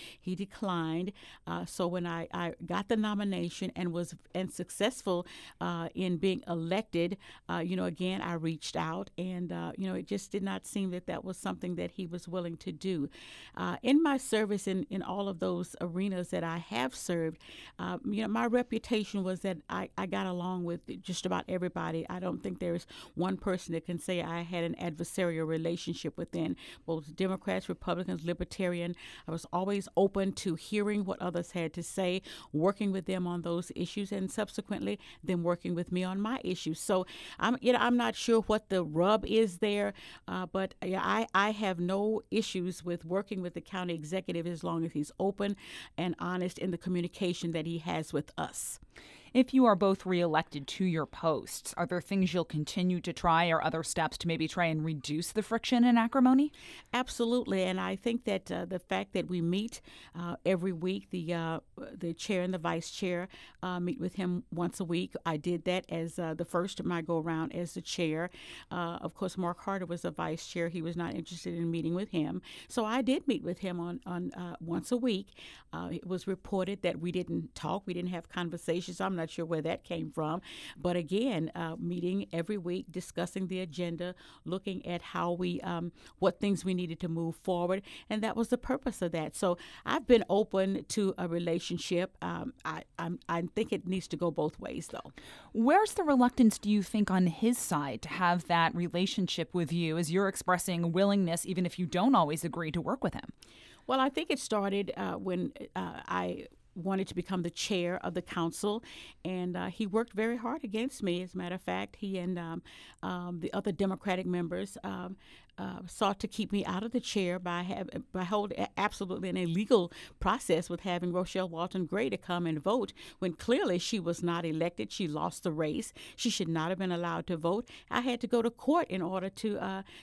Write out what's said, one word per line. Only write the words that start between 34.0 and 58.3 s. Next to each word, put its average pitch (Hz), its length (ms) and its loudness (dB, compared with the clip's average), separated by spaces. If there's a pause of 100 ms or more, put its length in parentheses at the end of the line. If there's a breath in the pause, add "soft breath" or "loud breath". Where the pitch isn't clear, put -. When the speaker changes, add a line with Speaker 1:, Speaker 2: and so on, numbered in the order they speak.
Speaker 1:
and 190 180 -2
subsequently 202 680 -4 (260 loud breath)
them 175 180 0
working 175 320 0
with 170 160 -4
me 180 140 0
on 185 160 -2
my 220 240 -2
issues. 170 340 -2
So 185 280 2 (340 loud breath)
I'm, 233 220 4
you 247 100 6
know, 240 80 4
I'm 240 160 6
not 233 180 2
sure 226 280 4
what 214 260 2
the 185 160 2
rub 180 400 4
is 208 360 2
there, 202 340 2 (340 loud breath)
uh, 185 160 -4
but 190 300 -2 (100)
yeah, 185 180 0
I, 214 320 2
I 202 180 6
have 196 280 0
no 202 400 2 (100)
issues 185 540 0
with 175 220 -4
working 190 340 -2
with 175 140 -6
the 160 80 -8
county 180 320 -4
executive 165 520 -2
as 170 160 -4
long 165 220 0
as 160 80 -2
he's 147 260 -2
open 196 380 0 (400 loud breath)
and 180 220 0
honest 180 400 -2
in 185 140 -2
the 170 60 -2
communication 175 760 0
that 160 120 -2
he 170 140 -4
has 160 340 -4
with - 240 -2
us. - 420 -6 (560 loud breath)
Speaker 2:
If 254 200 6
you 262 100 10
are 220 100 10
both 196 300 4
reelected 165 640 2
to - 180 0
your 160 220 2
posts, - 720 -2
are 170 80 2
there 175 160 0
things 185 320 2
you'll 170 100 4
continue 180 560 0
to 170 140 -4
try 170 340 6
or 165 160 4
other 160 180 2
steps 156 360 0
to 170 100 -2
maybe 160 180 2
try 175 200 2
and 156 180 2
reduce 151 480 -2
the 214 100 0
friction 233 420 4
and 240 140 8
acrimony? 262 540 6 (400 loud breath)
Speaker 1:
Absolutely, 240 680 2
and 185 180 0
I 185 160 -2
think 233 280 0
that, 190 280 0